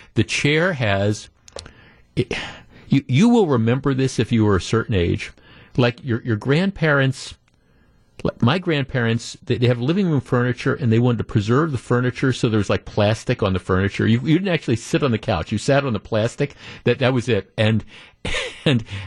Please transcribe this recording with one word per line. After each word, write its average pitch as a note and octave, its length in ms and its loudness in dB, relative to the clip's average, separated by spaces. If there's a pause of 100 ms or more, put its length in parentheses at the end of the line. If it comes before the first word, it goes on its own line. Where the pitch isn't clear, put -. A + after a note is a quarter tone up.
(160)
The A2 100 2
chair D#3+ 480 0
has, G#2 560 -2 (880)
it, - 160 -2 (560)
you, C#3 180 2
you E3+ 220 4
will A3+ 180 4
remember C3 460 2
this C3 260 0
if A2+ 140 0
you A2 100 4
were G#2 140 4
a E2+ 40 -2
certain A2+ 320 -2
age. F#2 380 -2 (460)
Like B2 260 2
your, A#2+ 200 -4
your A2+ 140 -2
grandparents, C#3+ 1000 0 (880)
like - 180 -6
my C3 160 4
grandparents, C3 840 -4
they, A#2+ 160 -2
they B2 80 2
have A#2+ 120 2
living E3+ 300 0
room C#3 120 0
furniture B2 520 -2
and A#2+ 180 0
they A2 60 4
wanted A#2+ 220 2
to - 40 -4
preserve B2 480 0
the B2 60 -4
furniture, B2 560 0
so - 160 0
there A2 80 2
was, G2+ 120 0
like, G2+ 160 -2
plastic A2 580 0
on F#2+ 100 2
the F#2 60 -2
furniture. G2 480 0
You, A#2 140 4
you D#3+ 180 2
didn't F#3+ 140 -2
actually C#3 240 -2
sit D#3 260 -2
on C3 80 2
the G#2+ 80 0
couch. E2+ 320 -4
You G#2+ 80 0
sat C#3 260 2
on B2 80 -2
the G2 60 -2
plastic. A#2 560 -4 (300)
That, - 120 2
that C3 160 2
was B2 160 -2
it. G2+ 280 -2
And, A2 280 2 (400)
<laughs> - 400 -6
and, B2 180 2 (240)